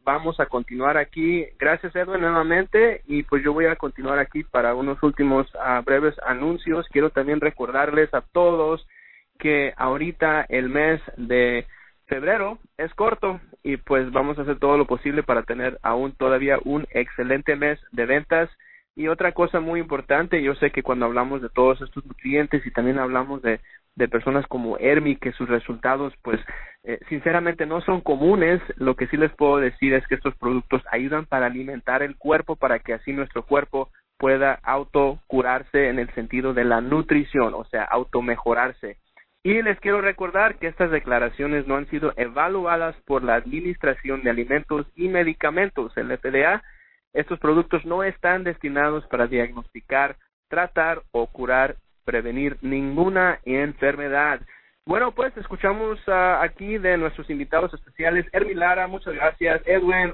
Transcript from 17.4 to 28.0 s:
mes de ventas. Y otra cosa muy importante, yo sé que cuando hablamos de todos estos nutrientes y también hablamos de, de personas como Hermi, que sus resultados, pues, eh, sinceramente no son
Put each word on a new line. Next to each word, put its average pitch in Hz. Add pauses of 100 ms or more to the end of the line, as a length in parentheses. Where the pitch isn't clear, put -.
mes 147 (100)
de 120
ventas. 151 (460)
Y 156
otra 175
cosa 175
muy 165
importante, 151
yo 139
sé 143
que 131
cuando 123
hablamos 123
de 117
todos 127
estos 135
nutrientes 143
y 123
también 127
hablamos 131
de, 113 (340)
de -
personas 135
como 117
Hermi, 143
que 123
sus 123
resultados, 127 (100)
pues, 113 (420)
eh, 117 (100)
sinceramente 165
no 165
son 170